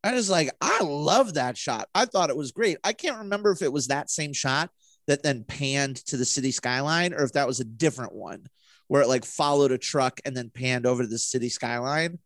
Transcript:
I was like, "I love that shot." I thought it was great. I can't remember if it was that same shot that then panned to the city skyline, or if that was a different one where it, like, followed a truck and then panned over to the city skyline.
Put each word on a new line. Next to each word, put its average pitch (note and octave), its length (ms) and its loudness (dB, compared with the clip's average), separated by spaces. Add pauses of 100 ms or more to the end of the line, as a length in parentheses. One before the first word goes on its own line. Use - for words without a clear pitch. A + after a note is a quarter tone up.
I A3+ 120 0
was G#3+ 160 0
like, D#3+ 200 4 (100)
"I G4+ 220 2
love E3+ 520 2
that B2 240 -2
shot." A2+ 360 -6
I A3+ 120 4
thought F3 240 2
it B2+ 60 -2
was C#3 160 -6
great. G3 300 0
I G#3 100 0
can't B3+ 260 -4
remember G3+ 340 0
if F3 100 -2
it C#3 100 0
was C3 160 -2
that C#3 220 -2
same D3 220 -4
shot C#3 400 0 (340)
that C#3+ 160 4
then C3 220 0
panned C#3 520 -2
to - 200 -6
the B2 80 0
city C3 260 0
skyline, D3+ 640 0
or D3 100 0
if B2+ 100 0
that C#3+ 140 2
was B2+ 140 -2
a B2 40 -2
different A2+ 500 -2
one F2+ 340 -14 (400)
where C#3+ 140 4
it, B2 60 4
like, B2+ 160 2
followed C#3+ 460 4
a B2+ 80 2
truck C3 460 0
and C3 120 -6
then A#2+ 140 -8
panned B2 360 -2
over B2 160 2
to A2+ 60 -2
the A2+ 100 -4
city A#2+ 320 -2
skyline. C#3+ 760 -4